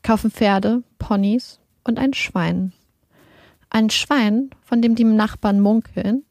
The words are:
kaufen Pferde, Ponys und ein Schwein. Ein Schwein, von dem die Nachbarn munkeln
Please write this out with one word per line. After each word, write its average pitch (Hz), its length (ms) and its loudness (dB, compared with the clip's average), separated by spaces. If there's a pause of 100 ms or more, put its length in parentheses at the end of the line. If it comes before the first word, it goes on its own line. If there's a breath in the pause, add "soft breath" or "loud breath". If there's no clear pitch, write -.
kaufen 220 280 0
Pferde, 208 520 0 (160)
Ponys 202 600 -2 (260)
und 233 140 -2
ein 262 140 -2
Schwein. 180 600 -4 (960 soft breath)
Ein 220 180 0
Schwein, 247 640 0 (120)
von 233 200 0
dem 233 120 2
die 226 100 2
Nachbarn 214 560 2
munkeln 220 720 -2